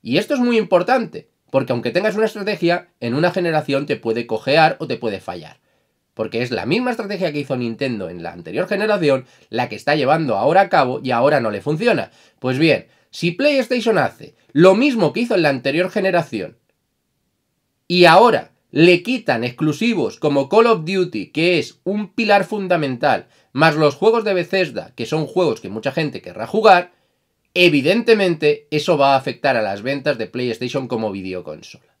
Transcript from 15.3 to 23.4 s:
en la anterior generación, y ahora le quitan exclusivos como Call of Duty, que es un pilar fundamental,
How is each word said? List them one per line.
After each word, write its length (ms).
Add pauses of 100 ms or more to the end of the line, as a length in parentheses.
en 80
la 60
anterior 420
generación, 680 (1300)
y 160
ahora 480 (200)
le 300
quitan 400
exclusivos 760
como 300
Call 200
of 160
Duty, 480
que 260
es 240
un 300
pilar 320
fundamental, 840 (260)